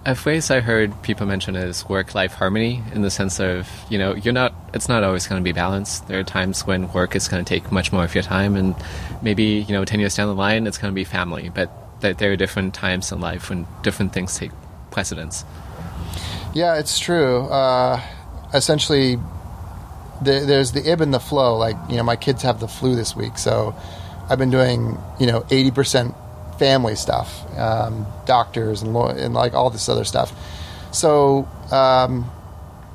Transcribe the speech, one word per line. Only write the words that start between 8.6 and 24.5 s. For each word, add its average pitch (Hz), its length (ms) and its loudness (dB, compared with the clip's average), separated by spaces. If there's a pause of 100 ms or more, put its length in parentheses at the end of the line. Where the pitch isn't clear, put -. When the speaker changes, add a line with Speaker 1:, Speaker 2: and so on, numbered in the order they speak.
Speaker 1:
maybe, 107 440 2
you 104 60 -2
know, 98 100 0
ten 107 160 0
years 101 160 0
down 104 120 0
the 101 80 -2
line, 107 320 2
it's 98 100 -4
gonna 101 160 -4
be 95 100 -2
family, 87 460 -4
but 90 220 -2 (300)
that 95 180 0
there 101 120 4
are 98 40 2
different 95 400 0
times 92 360 -2
in 87 80 -6
life 87 300 -6
when 87 160 -4 (160)
different 98 320 0
things - 240 -4
take 98 140 -8 (400)
precedence. 82 520 -6 (1080)
Speaker 2:
Yeah, 165 240 2
it's - 220 -2
true. 135 460 4
Uh, 131 540 4 (540)
essentially, 139 640 4 (1080)
the, 139 240 4
there's 135 280 4
the 143 140 0
ebb 165 140 4
and 147 100 4
the 127 80 4
flow. 123 380 2
Like, 113 200 0 (120)
you 123 80 0
know, 120 60 2
my 117 140 2
kids 131 260 -2
have 120 160 2
the 113 80 -4
flu 127 280 0
this 113 200 -4
week, 113 240 -6
so 113 340 0 (560)
I've 135 80 4
been 131 140 2